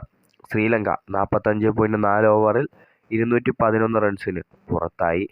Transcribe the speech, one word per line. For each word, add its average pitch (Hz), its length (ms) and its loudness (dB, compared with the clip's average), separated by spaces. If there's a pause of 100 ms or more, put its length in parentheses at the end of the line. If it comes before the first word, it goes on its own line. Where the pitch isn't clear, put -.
(440)
ശ്രീലങ്ക 107 460 0 (200)
നാൽപത്തഞ്ച് 107 580 0
പോയിന്റ് 107 360 0
നാല് 104 220 2
ഓവറിൽ 107 420 2 (420)
ഇരുന്നൂറ്റി 120 400 0
പതിനൊന്ന് 110 520 0
റൺസിന് 98 400 -4 (240)
പുറത്തായി. 85 640 -2